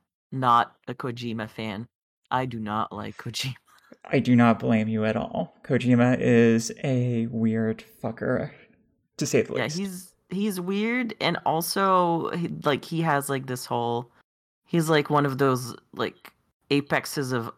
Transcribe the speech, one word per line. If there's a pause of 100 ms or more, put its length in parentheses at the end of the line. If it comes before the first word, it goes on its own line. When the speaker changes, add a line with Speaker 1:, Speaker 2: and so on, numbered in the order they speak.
(320)
Speaker 1:
not (120)
a
Kojima
fan. (420)
I
do
not
like
Kojima. (260)
<laughs>
Speaker 2:
I
do
not
blame
you
at
all.
Kojima
is (120)
a
weird (200)
fucker, (680)
to
say
the
Speaker 1:
Yeah,
Speaker 2:
least.
Speaker 1:
he's, (160)
he's
weird,
and
also,
he, (140)
like,
he
has,
like,
this
whole, (560)
he's,
like,
one
of
those, (180)
like, (400)
apexes
of